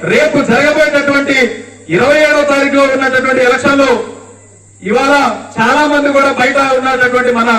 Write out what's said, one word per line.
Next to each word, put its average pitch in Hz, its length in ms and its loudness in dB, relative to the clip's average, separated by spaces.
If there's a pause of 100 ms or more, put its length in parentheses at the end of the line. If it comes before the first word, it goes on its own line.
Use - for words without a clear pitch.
(120)
రేపు 294 260 2 (120)
జరగబోయేటటువంటి 285 840 0 (580)
ఇరవై 269 240 2
ఏడవ 294 320 2
తారీఖులో 277 320 0
ఉన్నటువంటి 262 680 0
ఎలక్షన్ 277 300 0
లో, 269 120 2 (920)
ఇవాళ 254 320 0 (440)
చాలా 262 240 0 (100)
మంది 285 240 0
కూడా 277 240 2
బయట 269 180 0 (200)
ఉన్నటువంటి 247 600 0
మన 233 200 0